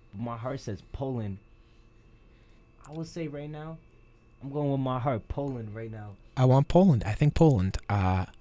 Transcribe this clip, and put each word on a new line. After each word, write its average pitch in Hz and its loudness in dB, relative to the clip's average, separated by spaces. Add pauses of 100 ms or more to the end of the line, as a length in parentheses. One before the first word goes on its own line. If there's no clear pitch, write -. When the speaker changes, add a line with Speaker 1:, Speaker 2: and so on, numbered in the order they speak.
(140)
Speaker 1:
but 101 -10
my 117 -6
heart 127 -8
says 101 -10 (100)
Poland. 117 -6 (1500)
I 147 -16
will 160 -10
say 165 -8
right 147 -10
now, 156 -12 (680)
I'm 135 -10
going 143 0
with 135 0
my 131 -2
heart, 123 -2
Poland 123 -6
right 113 -10
now. 107 -12 (260)
Speaker 2:
I 131 4
want 131 4
Poland. 170 6
I 107 -2
think 147 2
Poland. 113 4 (140)
Uh, 92 2 (140)